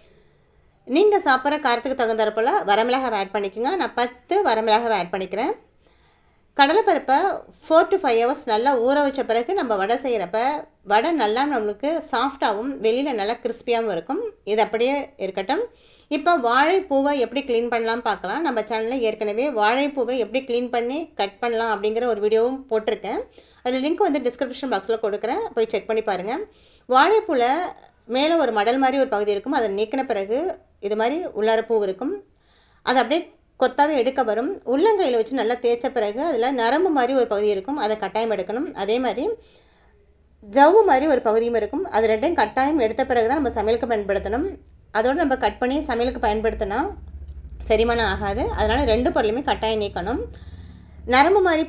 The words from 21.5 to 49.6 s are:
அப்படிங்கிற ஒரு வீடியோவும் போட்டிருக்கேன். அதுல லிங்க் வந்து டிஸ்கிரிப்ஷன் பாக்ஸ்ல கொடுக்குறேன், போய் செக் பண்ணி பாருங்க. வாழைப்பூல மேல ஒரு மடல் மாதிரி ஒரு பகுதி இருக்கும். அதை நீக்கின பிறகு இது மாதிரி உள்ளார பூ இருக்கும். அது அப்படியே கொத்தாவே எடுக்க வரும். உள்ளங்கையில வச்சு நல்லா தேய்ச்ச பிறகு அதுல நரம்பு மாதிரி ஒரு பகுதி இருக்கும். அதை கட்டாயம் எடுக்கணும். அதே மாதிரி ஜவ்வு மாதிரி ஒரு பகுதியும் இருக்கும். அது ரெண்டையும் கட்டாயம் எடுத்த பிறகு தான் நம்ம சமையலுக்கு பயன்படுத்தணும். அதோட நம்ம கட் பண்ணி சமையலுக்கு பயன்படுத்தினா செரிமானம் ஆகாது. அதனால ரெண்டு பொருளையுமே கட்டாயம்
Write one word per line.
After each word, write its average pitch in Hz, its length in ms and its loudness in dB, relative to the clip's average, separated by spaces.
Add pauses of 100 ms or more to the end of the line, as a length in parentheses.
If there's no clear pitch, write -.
அப்படிங்கிற 220 380 -2
ஒரு 208 120 -2
வீடியோவும் 233 360 2 (120)
போட்டிருக்கேன். 220 460 -2 (440)
அதுல 254 240 -2
லிங்க் 349 200 0
வந்து 285 200 -2
டிஸ்கிரிப்ஷன் 254 480 -4
பாக்ஸ்ல 220 320 -2
கொடுக்குறேன், 220 360 -4 (140)
போய் 226 160 0
செக் 196 160 -4
பண்ணி 220 220 -2
பாருங்க. 190 240 -4 (600)
வாழைப்பூல 330 480 4 (720)
மேல 294 160 4 (140)
ஒரு 233 140 0
மடல் 240 260 2
மாதிரி 262 180 2
ஒரு 269 120 -2
பகுதி 208 200 0
இருக்கும். 262 240 -2
அதை 226 80 2 (120)
நீக்கின 220 220 -2 (120)
பிறகு 208 260 -2 (460)
இது 208 140 -4
மாதிரி 254 180 0 (220)
உள்ளார 220 280 2
பூ 226 80 0 (100)
இருக்கும். 190 260 -4 (800)
அது 254 120 4
அப்படியே 262 180 2 (420)
கொத்தாவே 285 400 4
எடுக்க 262 280 0
வரும். 233 200 -2 (240)
உள்ளங்கையில 330 460 4
வச்சு 247 200 -2
நல்லா 226 240 0
தேய்ச்ச 240 320 0
பிறகு 220 340 -2
அதுல 247 200 0 (100)
நரம்பு 285 380 2
மாதிரி 247 220 4
ஒரு 240 120 2
பகுதி 208 220 2
இருக்கும். 269 300 -4
அதை 214 200 0
கட்டாயம் 214 320 -2
எடுக்கணும். 220 320 -4 (140)
அதே 208 240 0
மாதிரி 233 180 -2 (1300)
ஜவ்வு 330 340 8
மாதிரி 269 240 2
ஒரு 247 140 0
பகுதியும் 226 320 0
இருக்கும். 262 240 -4 (120)
அது 220 160 4
ரெண்டையும் 254 300 0
கட்டாயம் 269 440 0
எடுத்த 226 260 -2
பிறகு 233 180 2
தான் 294 120 0
நம்ம 247 160 -2
சமையலுக்கு 226 360 0
பயன்படுத்தணும். 202 520 -2 (520)
அதோட 247 240 2
நம்ம 269 240 0
கட் 208 160 -4
பண்ணி 254 160 0 (100)
சமையலுக்கு 247 380 -2
பயன்படுத்தினா 214 560 -2 (880)
செரிமானம் 226 420 2
ஆகாது. 202 320 -2 (160)
அதனால 214 200 2 (140)
ரெண்டு 254 220 0
பொருளையுமே 226 340 0
கட்டாயம் 220 360 -2